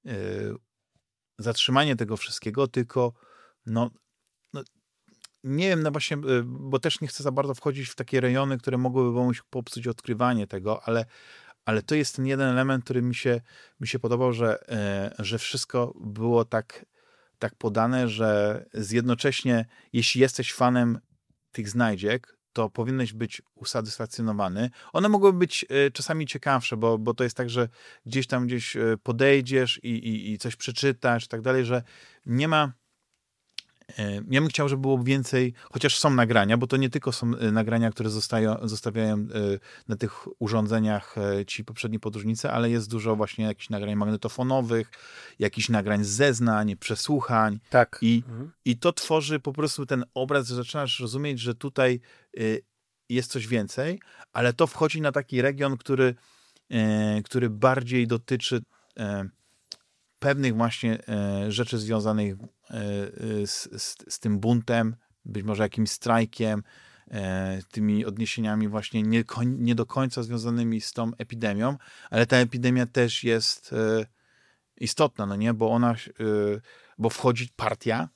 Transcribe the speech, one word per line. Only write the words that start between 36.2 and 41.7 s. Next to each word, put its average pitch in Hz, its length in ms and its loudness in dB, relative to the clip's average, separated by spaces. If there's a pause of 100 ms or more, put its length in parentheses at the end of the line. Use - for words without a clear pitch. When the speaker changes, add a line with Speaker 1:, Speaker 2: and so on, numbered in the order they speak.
Speaker 1:
bo 123 100 2
to 135 100 0
nie 135 140 2
tylko 135 220 -2
są, 117 240 -2
e, 110 160 0
nagrania, 113 380 2
które 110 200 -4
zostają, 110 580 0
zostawiają, 110 480 -2
e, 104 100 -2 (640)
na 110 80 -4
tych - 460 -8
urządzeniach, 107 760 0
e, 101 280 -2
ci - 180 -10
poprzedni 110 360 -6